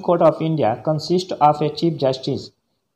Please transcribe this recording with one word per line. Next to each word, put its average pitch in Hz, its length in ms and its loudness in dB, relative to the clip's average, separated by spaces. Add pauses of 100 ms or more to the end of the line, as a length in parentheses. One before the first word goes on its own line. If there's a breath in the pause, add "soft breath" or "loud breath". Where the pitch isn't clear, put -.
Court 175 120 2
of 160 200 6
India 147 340 0 (140)
consist 170 480 -2
of 147 240 4
a 151 80 0
Chief 156 300 -2
Justice", 131 420 -2 (540)